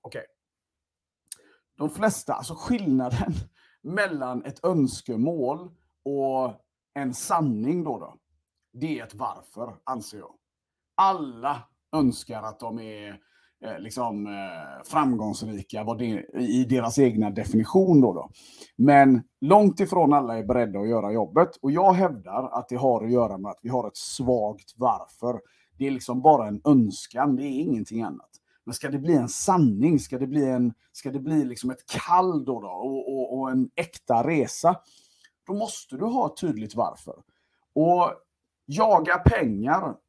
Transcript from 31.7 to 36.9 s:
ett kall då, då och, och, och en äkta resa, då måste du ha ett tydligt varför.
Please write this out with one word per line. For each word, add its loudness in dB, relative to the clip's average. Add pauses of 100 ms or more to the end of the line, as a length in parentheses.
ett -14
kall 0
då, -4
då -12
och, -6
och, -6
och -4
en 0
äkta -2
resa, 2 (720)
då -8
måste -8
du -4
ha 0
ett -8
tydligt -6
varför. -6 (520)